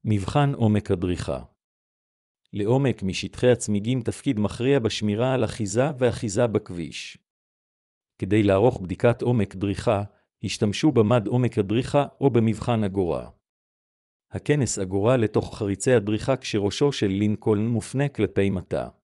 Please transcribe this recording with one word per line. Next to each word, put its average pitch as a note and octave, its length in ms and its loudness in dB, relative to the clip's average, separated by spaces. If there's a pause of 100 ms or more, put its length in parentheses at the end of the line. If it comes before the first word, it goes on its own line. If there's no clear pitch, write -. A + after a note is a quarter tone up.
מבחן A2+ 500 0
עומק G#2+ 360 0
הדריכה. F2 520 -2 (1080)
לעומק A#2 500 0
משטחי F#2+ 480 0
הצמיגים A2+ 520 0
תפקיד A2 380 -4
מכריע B2+ 380 0
בשמירה A2 560 -2
על A#2+ 100 0
אחיזה G#2+ 420 -2 (120)
ואחיזה A#2+ 480 0
בכביש. F#2 720 -6 (1000)
כדי G#2 240 2
לערוך G2+ 380 4
בדיקת F#2 420 0
עומק A2+ 340 0
דריכה, G2+ 460 -2 (420)
השתמשו A2 480 0
במד A2+ 340 4
עומק A#2 320 0
הדריכה B2 480 0 (140)
או C#3 100 4
במבחן A2 540 2
אגורה. E2+ 460 -2 (1000)
הכנס B2+ 480 0
אגורה G2 380 2
לתוך G#2+ 420 0
חריצי G2+ 340 0
הדריכה G#2+ 440 2
כשראשו A2 560 0
של A2+ 140 -2
לינקולן G#2 600 0
מופנה B2 420 -2
כלפי G2+ 420 0
מטה. D#2+ 380 -6 (160)